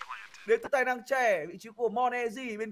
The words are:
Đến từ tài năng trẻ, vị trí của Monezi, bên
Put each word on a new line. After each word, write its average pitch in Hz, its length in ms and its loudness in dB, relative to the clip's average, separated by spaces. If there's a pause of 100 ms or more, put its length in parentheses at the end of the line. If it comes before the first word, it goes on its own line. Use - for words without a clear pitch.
(480)
Đến 226 160 4
từ - 80 -8
tài 262 140 4
năng 254 200 -2
trẻ, 226 400 2
vị 175 140 -12
trí 226 160 -16
của 233 140 2
Monezi, 240 680 0
bên 214 140 -6